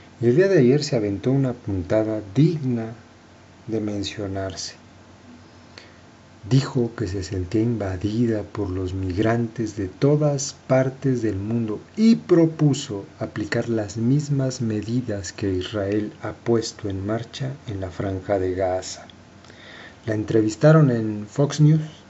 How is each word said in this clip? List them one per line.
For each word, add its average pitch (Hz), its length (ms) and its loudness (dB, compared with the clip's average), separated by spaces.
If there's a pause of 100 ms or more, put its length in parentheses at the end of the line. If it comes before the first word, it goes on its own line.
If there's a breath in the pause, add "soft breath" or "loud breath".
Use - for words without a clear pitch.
(200 loud breath)
y 117 60 2
el 120 80 6
día 190 140 6
de 190 100 4
ayer 135 240 6
se 135 140 -2
aventó 104 340 0
una 135 220 2
puntada 107 680 -2 (140)
digna 131 520 2 (840)
de 110 120 -2
mencionarse. 98 920 -6 (1800 loud breath)
Dijo 123 460 2
que 110 100 -4
se 92 160 -6
sentía 95 400 -2
invadida 107 800 -2
por 101 260 -6
los 92 260 -4
migrantes 110 840 -2
de 98 100 -4
todas 143 680 0 (100)
partes 131 560 0
del 104 140 0
mundo 107 420 -2 (180)
y 226 200 6
propuso 156 880 2 (160)
aplicar 113 480 -4
las 110 280 -4
mismas 135 640 0
medidas 107 720 -4
que 98 200 -2
Israel 101 680 -2
ha 107 120 -8
puesto 113 560 -2
en 95 180 -6
marcha 120 460 -6 (160)
en 98 120 -6
la 92 100 -6
Franja 98 500 -2
de 92 160 -2
Gaza. 92 500 -4 (1000 loud breath)
La 113 100 -2
entrevistaron 117 760 4
en 107 380 -2
Fox 143 320 0
News 156 220 6 (280)